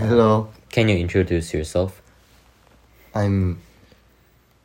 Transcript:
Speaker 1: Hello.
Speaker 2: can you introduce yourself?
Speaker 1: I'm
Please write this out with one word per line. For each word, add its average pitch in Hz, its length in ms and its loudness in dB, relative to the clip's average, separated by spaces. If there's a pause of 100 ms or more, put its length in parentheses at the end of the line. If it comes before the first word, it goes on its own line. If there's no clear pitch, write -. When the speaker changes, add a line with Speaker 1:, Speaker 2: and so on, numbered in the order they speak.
Speaker 1:
Hello. 110 420 2 (200)
Speaker 2:
can 113 200 0
you 104 80 2
introduce 87 560 -2
yourself? 87 480 -4 (1120)
Speaker 1:
I'm 98 480 0 (1040)